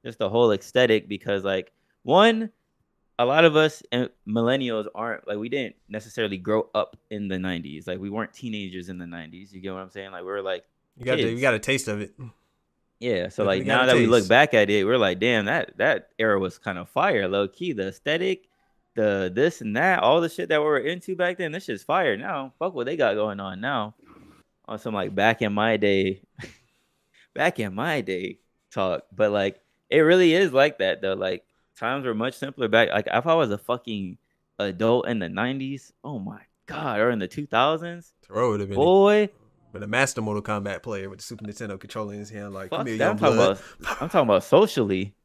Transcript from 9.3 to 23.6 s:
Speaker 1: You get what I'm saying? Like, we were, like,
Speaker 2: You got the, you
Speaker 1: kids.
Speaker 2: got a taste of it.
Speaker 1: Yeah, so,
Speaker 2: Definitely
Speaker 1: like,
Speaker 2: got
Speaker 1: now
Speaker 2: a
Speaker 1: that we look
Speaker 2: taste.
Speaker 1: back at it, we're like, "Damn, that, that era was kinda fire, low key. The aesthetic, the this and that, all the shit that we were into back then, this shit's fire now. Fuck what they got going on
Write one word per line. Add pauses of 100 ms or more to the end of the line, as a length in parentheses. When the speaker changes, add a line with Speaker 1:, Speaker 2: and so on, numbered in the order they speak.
Speaker 1:
You
get
what
I'm
saying?
Like,
we
were,
like, (320)
Speaker 2:
You
got
the,
you
Speaker 1:
kids.
Speaker 2:
got
a
taste
of
it. (840)
Speaker 1:
Yeah,
so,
Speaker 2:
Definitely (140)
Speaker 1:
like,
Speaker 2:
got
Speaker 1:
now
Speaker 2:
a
Speaker 1:
that
we
look
Speaker 2:
taste.
Speaker 1:
back
at
it,
we're
like,
"Damn,
that,
that (100)
era
was
kinda
fire,
low
key.
The
aesthetic, (460)
the
this
and
that,
all
the
shit
that
we
were
into
back
then,
this
shit's
fire
now.
Fuck
what
they
got
going
on